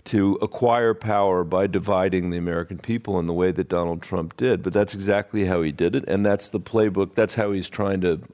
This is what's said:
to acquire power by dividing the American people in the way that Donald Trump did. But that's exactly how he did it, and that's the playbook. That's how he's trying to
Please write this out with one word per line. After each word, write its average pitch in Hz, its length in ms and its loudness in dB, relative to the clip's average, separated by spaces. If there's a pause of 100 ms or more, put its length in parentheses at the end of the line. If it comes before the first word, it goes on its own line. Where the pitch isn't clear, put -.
to 98 360 2
acquire 117 500 2
power 101 520 0
by 92 240 0
dividing 92 640 0
the 87 80 -4
American 85 400 -4
people 113 420 -4
in 82 60 -2
the 85 80 -2
way 90 180 2
that 87 160 -4
Donald 85 340 -2
Trump 82 340 -6
did. 113 280 0
But 92 80 -4
that's 101 220 2
exactly 101 500 0
how 90 180 2
he 78 80 0
did 85 240 0
it, 135 140 0
and 98 180 0
that's 101 220 0
the 107 100 -4
playbook. 98 560 0
That's 110 220 0
how 104 160 0
he's 95 160 -4
trying 98 320 -2
to 87 200 2 (140)